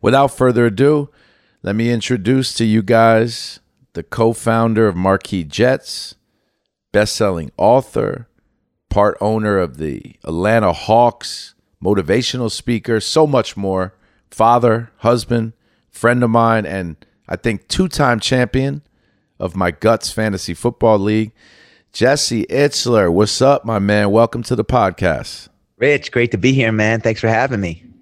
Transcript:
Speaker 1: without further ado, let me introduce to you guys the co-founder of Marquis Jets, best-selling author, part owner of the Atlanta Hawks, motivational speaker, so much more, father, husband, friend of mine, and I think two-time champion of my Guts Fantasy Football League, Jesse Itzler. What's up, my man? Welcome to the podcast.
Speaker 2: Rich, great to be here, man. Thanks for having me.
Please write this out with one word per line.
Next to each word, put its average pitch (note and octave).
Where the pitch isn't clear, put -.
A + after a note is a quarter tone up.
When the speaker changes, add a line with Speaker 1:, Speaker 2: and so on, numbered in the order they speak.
Speaker 1:
without C3+
further B2+
ado, C#3
let G2+
me A#2
introduce B2
to A#2
you A2
guys A2+
the -
co-founder A2+
of F#2+
Marquis F#2+
Jets, -
best-selling G2+
author, -
part G2+
owner G#2+
of D2
the D2
Atlanta F#2+
Hawks, -
motivational G#2
speaker, A#2
so D#3
much C3
more, F#2+
father, A#2
husband, A2+
friend B2
of A#2
mine, A2+
and E2+
I -
think G2+
two-time C#3+
champion C3+
of F2
my F#2
Guts A2
Fantasy G2
Football A2+
League, G#2+
Jesse B2
Itzler. A2+
What's G#2
up, C#3
my A2+
man? G2+
Welcome A#2
to B2
the G#2+
podcast. F#2
Speaker 2:
Rich, C#3
great A#2+
to G2+
be B2+
here, B2
man. A2
Thanks A2+
for A2+
having A2+
me. E2+